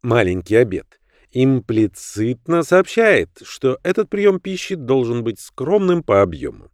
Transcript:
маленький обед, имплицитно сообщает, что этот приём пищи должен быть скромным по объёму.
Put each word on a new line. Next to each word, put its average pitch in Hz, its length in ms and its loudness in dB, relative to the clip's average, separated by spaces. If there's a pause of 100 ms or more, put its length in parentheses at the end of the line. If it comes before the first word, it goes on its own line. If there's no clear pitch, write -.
маленький 104 560 0
обед, 101 420 -2 (340)
имплицитно 123 1300 -2
сообщает, 180 640 2 (140)
что - 400 -4
этот - 260 -2
приём 202 320 0
пищи 190 360 -8
должен 120 460 -2
быть 110 180 -6
скромным 180 600 -2
по 101 200 4
объёму. 80 520 -6